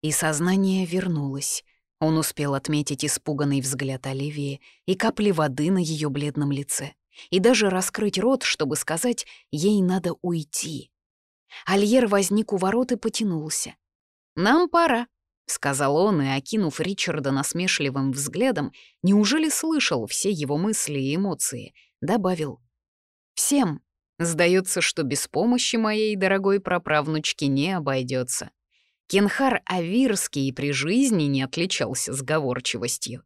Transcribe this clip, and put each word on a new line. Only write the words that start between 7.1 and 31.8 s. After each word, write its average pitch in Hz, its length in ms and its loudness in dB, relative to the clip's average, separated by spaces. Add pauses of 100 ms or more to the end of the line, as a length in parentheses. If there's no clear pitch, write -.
и 180 80 2
даже 214 320 4
раскрыть 185 480 -2
рот, 254 240 2
чтобы 151 340 -2
сказать: 190 500 -2 (240)
«Ей 196 300 2
надо 180 400 2
уйти». 160 680 -6 (760)
Альер 208 420 4
возник 202 460 2
у 196 60 0
ворот 208 340 0
и 240 40 0
потянулся. 175 800 -4 (580)
«Нам 269 340 4
пора», — 277 380 2 (400)
сказал 139 500 0
он, 185 240 4
и, 135 80 0
окинув 143 520 -2
Ричарда 156 500 -2
насмешливым 139 840 -2
взглядом, 156 600 -2 (300)
неужели 214 460 4
слышал 285 580 -2
все - 240 -2
его 147 280 -2
мысли 175 400 -2
и 135 180 0
эмоции, 170 560 -4 (300)
добавил: 170 580 -2 (760)
«Всем. 240 460 2 (380)
Сдаётся, 175 640 2
что - 200 -2
без 139 260 -2
помощи 240 480 0
моей 214 400 0
дорогой 196 440 2
праправнучки 156 840 0
не 139 280 2
обойдётся». 131 760 -4 (580)
Кенхар 208 580 2
Авирский 185 840 0
при 139 200 -4
жизни 185 520 2
не 139 180 2
отличался 135 720 -4